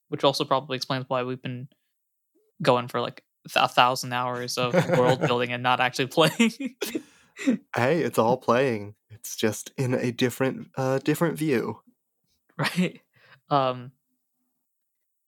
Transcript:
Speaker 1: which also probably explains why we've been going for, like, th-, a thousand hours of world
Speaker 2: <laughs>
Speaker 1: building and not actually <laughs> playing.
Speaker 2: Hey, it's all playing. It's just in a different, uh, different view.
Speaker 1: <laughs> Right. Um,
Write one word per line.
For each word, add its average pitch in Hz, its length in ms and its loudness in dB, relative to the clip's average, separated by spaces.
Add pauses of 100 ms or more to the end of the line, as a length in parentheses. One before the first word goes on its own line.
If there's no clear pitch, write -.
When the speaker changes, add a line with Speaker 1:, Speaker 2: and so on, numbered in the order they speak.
Speaker 1:
which 147 160 -4
also 139 200 2
probably 139 320 -2
explains 127 320 -6
why 127 140 -2
we've 127 200 -8
been 131 260 -10 (960)
going 123 260 2
for, 120 120 -4
like, - 240 -6 (240)
th-, - 160 2
a 127 40 2
thousand 127 440 2
hours 123 460 -4
of 123 160 0 (220)
world 127 240 4
Speaker 2:
<laughs> 156 60 0
Speaker 1:
building 123 260 0
and 123 100 -6
not 127 180 2
actually 127 260 0
<laughs> - 20 -6
playing. 226 680 2 (1000)
Speaker 2:
Hey, 139 260 2
it's 120 160 -2
all 117 180 4
playing. 117 580 0 (160)
It's - 260 -14
just - 400 -2
in 127 180 0
a 123 180 0
different, 131 640 -2
uh, 135 220 0
different 147 400 0
view. 120 480 -2
Speaker 1:
<laughs> - 60 -20 (680)
Right. - 420 -2 (500)
Um, 131 420 0 (1400)